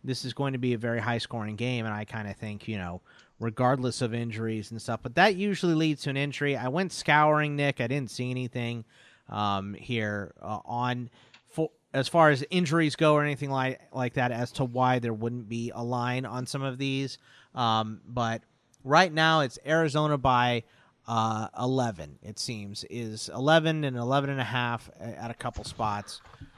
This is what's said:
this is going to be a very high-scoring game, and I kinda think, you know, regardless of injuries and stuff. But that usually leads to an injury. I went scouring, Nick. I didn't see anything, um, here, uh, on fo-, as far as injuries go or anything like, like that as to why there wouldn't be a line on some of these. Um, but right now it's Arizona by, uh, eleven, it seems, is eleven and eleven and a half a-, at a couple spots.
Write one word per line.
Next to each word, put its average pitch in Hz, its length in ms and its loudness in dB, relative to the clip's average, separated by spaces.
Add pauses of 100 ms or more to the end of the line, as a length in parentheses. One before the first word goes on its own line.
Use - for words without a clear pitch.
this 131 200 -4
is 123 100 -6
going 139 180 -2
to 131 60 -2
be 123 160 0
a 113 40 0
very 117 220 -2
high-scoring 113 560 -4
game, 120 300 -2
and 107 80 -4
I 107 100 -6
kinda 104 300 -8
think, 104 340 -10
you 110 80 -4
know, 90 240 -6 (400)
regardless 123 600 0
of 117 140 0
injuries 113 560 -4
and 113 100 -10
stuff. 113 220 -6
But 120 140 -8
that 190 180 6
usually 185 400 2
leads 156 280 2
to 147 80 -2
an 135 60 -2
injury. 143 400 0
I 120 120 -2
went 170 240 0
scouring, 151 640 4
Nick. 143 240 2
I 120 80 0
didn't 135 220 -2
see 127 200 -6
anything, 120 540 -4 (440)
um, 101 460 -2
here, 104 680 -4
uh, 104 240 -8
on 123 460 -4 (380)
fo-, 160 240 -4 (200)
as 131 140 0
far 160 240 8
as 139 200 2
injuries 156 440 2
go 156 200 6
or 147 100 4
anything 143 260 -2
like, 131 300 -2 (120)
like 123 220 -2
that 123 160 2
as 120 220 -4
to 139 120 -2
why 127 360 2
there 117 120 -2
wouldn't 117 360 -6
be 117 260 -4
a 120 80 -6
line 123 440 -2
on 123 200 -6
some 139 160 -6
of 131 160 -4
these. 135 400 -4 (360)
Um, 110 520 0
but 117 360 -4 (420)
right 156 280 6
now 160 280 4
it's 131 260 -2
Arizona 151 520 2
by, 123 460 4 (420)
uh, 110 420 0 (100)
eleven, 117 640 -2
it 104 160 -14
seems, 101 520 -8
is 110 420 -8
eleven 156 520 4
and 131 120 -2
eleven 135 340 0
and 135 100 -2
a 123 40 0
half 120 460 -2 (100)
a-, 90 40 -12 (180)
at 117 80 -6
a 117 40 -10
couple 117 300 -8
spots. 104 560 -4 (380)